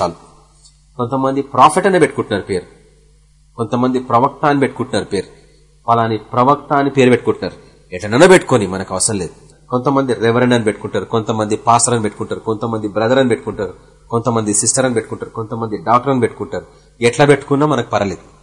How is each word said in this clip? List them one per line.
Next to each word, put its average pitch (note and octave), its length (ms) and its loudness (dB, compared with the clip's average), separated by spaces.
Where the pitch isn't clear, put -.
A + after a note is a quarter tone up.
చాలు. F2 120 -2
కొంతమంది C3+ 440 -2
ప్రాఫెట్ D3 440 2
అనే F#3 140 2
పెట్టుకుంటున్నారు A2 460 0
పేరు, F2+ 200 -6
కొంతమంది B2 440 -2
ప్రవక్త B2+ 460 0
అని C#3+ 140 2
పెట్టుకుంటున్నారు A2+ 460 -2
పేరు, F#2+ 220 -4
పలాని A2+ 300 2
ప్రవక్త C3 560 0
అని C#3 160 2
పేరు B2+ 200 4
పెట్టుకుంటున్నారు. - 600 -2
ఎట్లనైనా G#2+ 360 4
పెట్టుకొని, B2 400 4
మనకు F#2+ 260 -6
అవసరం G2+ 240 -2
లేదు. - 520 -12
కొంతమంది C3 440 0
రెవరెండ్ A#2 400 2
అని A#2 100 2
పెట్టుకుంటారు, G2+ 420 -4
కొంతమంది G#2+ 500 -2
పాస్టర్ A#2+ 380 2
అని A2+ 100 0
పెట్టుకుంటారు, G#2 360 -6
కొంతమంది A2 480 -6
బ్రదర్ A2 300 0
అని B2+ 120 2
పెట్టుకుంటారు, G#2 440 -4
కొంతమంది A2+ 440 -2
సిస్టర్ B2 320 -2
అని B2+ 80 -2
పెట్టుకుంటారు, A2 360 -6
కొంతమంది A2 480 -8
డాక్టర్ A#2+ 340 2
అని B2+ 100 0
పెట్టుకుంటారు. G2 440 -4
ఎట్లా A#2 240 4
పెట్టుకున్నా C#3 420 2
మనకు B2 220 -2
పర్లేదు. G2 320 -2